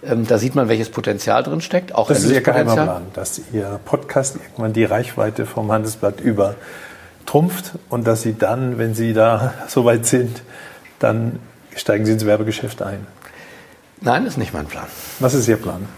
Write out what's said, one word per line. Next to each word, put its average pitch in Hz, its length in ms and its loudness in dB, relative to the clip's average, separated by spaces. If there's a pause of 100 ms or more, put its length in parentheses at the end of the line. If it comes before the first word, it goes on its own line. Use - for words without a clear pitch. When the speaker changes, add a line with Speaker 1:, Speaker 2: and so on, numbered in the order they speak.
Speaker 1:
Ähm, 117 240 0
da 113 120 4
sieht 127 180 0
man, 127 120 4
welches 110 200 2
Potenzial 110 560 0
drin 160 160 -4
steckt, 180 340 -2
auch 113 140 2
Speaker 2:
Das 107 160 4
ist 117 80 4
Ihr 131 80 6
geheimer 120 320 2
Speaker 1:
Erlöspotenzial. 110 280 2
Speaker 2:
Plan, 90 140 -14
dass - 260 -8 (120)
Ihr 101 320 -4
Podcast - 520 -2
irgendwann - 360 -6
die 113 120 4
Reichweite 107 600 0
vom 107 260 -4
Handelsblatt 107 520 -2
übertrumpft - 1500 -2 (180)
und 120 160 -2
dass 113 160 2
Sie 113 140 -2
dann, 120 420 0
wenn 113 160 0
Sie 113 180 0
da 113 480 4
<laughs> - 80 -12
so 123 160 2
weit 117 220 4
sind, 123 340 0 (580)
dann 113 400 0 (380)
steigen 107 280 0
Sie 107 60 4
ins 110 160 2
Werbegeschäft 107 560 0
ein. 98 240 -8 (920)
Speaker 1:
Nein, 139 260 2
ist 170 120 -6
nicht 110 140 -4
mein 76 140 -6
Plan. - 200 -12 (340)
Speaker 2:
Was 131 140 4
ist 123 120 2
Ihr 113 120 4
Plan? 92 280 -6 (120)